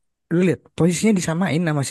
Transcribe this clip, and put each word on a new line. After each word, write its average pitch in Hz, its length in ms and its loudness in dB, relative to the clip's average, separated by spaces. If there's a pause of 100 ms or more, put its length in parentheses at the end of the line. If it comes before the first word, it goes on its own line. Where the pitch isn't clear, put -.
(340)
Lu 170 140 2
lihat, 139 140 -2 (160)
posisinya 175 420 2
disamain 165 480 -2
sama 147 240 0